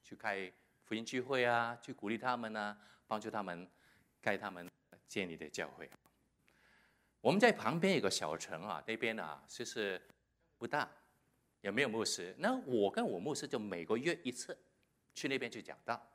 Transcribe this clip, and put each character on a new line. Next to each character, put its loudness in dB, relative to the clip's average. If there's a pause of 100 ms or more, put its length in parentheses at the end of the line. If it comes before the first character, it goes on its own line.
去 -16
开 -2 (320)
福 -4
音 -2
聚 0
会 2
啊， 4
去 -12
鼓 -6
励 0
他 0
们 -6
啊， -4 (300)
帮 0
助 -6
他 -2
们 -6 (540)
盖 2
他 -6
们 -12 (380)
建 -2
立 -8
的 -10
教 -4
会。 -14 (1300)
我 6
们 6
在 10
旁 2
边 6
有 4
个 4
小 0
城 -8
啊， -6
那 -2
边 -2
啊， -8
其 -10
实 -2 (560)
不 -10
大， 0 (720)
也 -2
没 2
有 2
牧 0
师。 -4
那 2 (100)
我 6
跟 0
我 -2
牧 -2
师 -6
就 -2
每 -4
个 2
月 0
一 -2
次 -10 (560)
去 -6
那 0
边 -4
去 -10
讲 -14
道。 -2 (140)